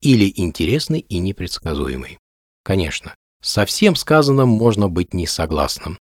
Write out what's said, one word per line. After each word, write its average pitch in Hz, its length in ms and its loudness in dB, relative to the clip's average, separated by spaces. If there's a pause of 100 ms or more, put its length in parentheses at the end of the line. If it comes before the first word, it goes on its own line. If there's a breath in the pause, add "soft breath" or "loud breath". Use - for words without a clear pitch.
или 110 340 4
интересный 98 640 -2
и - 200 -8
непредсказуемый. 71 960 -6 (460)
Конечно, 90 520 -4 (260)
со - 240 -2
всем 196 300 2
сказанным 139 540 4
можно 110 400 4
быть 90 240 -2
не 87 140 -2
согласным. 78 720 -4